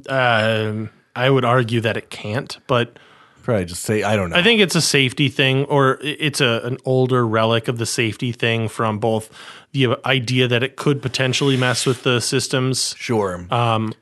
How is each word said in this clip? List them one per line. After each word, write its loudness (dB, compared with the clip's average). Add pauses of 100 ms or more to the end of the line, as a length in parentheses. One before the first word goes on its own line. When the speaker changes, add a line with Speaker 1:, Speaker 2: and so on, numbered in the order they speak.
(100)
Speaker 1:
Um, 0 (260)
I 2
would 4
argue 2
that 0
it -8
can't, -8
but 0 (440)
Speaker 2:
Probably 0
just -10
say, 0
I 0
don't 0
know. -2
Speaker 1:
I 4
think 4
it's 2
a 2
safety 2
thing, 2
or 2
i-, -6
it's -2
a, 2
an -6
older 2
relic 0
of -2
the -4
safety -2
thing -2
from -2
both -2 (420)
the 2
idea 2
that 2
it -4
could 0
potentially 0
mess 0
with 0
the 2
systems. -2
Speaker 2:
Sure. -2
Speaker 1:
Um, 0